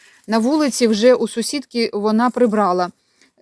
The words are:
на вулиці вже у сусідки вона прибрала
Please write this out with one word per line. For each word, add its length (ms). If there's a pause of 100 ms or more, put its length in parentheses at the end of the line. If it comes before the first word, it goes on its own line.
(280)
на 100
вулиці 500
вже 260
у 140
сусідки 680
вона 360
прибрала 640 (500)